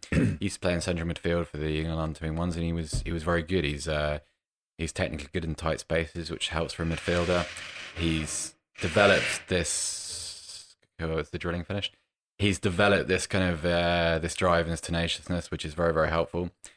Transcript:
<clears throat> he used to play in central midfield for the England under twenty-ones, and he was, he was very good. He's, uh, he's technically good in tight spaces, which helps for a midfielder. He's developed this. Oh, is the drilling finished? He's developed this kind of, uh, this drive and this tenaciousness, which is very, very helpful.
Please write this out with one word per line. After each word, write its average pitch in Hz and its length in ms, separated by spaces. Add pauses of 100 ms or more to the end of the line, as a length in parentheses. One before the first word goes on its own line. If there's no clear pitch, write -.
<clears throat> - 60
he 104 280
used 98 180
to - 20
play 90 160
in 85 60
central 85 280
midfield 85 380
for - 100
the 78 220
England 80 200
under 80 200
twenty-ones, 82 360
and 85 80
he 85 100
was, 82 300
he 80 80
was 82 120
very 85 180
good. 85 240
He's, 73 220
uh, 76 320 (580)
he's 82 140
technically 78 420
good 85 120
in 78 100
tight 80 240
spaces, 82 500
which - 200
helps 80 240
for 82 100
a - 20
midfielder. 87 600 (500)
He's 80 560 (260)
developed 98 680
this. - 1300 (240)
Oh, 80 180
is 76 120
the - 80
drilling 87 260
finished? 98 320 (420)
He's 98 220
developed 98 480
this 90 200
kind 95 220
of, 82 160
uh, 85 540
this 82 160
drive 85 300
and 82 80
this 82 80
tenaciousness, 85 680
which 90 140
is 76 80
very, 82 200
very 78 160
helpful. 82 420 (260)